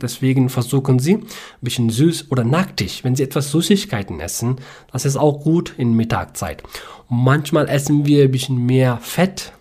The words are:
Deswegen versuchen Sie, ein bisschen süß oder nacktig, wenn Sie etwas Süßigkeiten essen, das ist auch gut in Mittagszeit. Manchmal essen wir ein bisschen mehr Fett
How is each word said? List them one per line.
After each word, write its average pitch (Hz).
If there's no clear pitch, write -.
Deswegen 131
versuchen 127
Sie, 147
ein 226
bisschen 120
süß 151
oder 127
nacktig, 139
wenn 127
Sie 143
etwas 139
Süßigkeiten 165
essen, 123
das 131
ist 139
auch 143
gut 165
in 117
Mittagszeit. 98
Manchmal 143
essen 143
wir 143
ein 131
bisschen 127
mehr 127
Fett -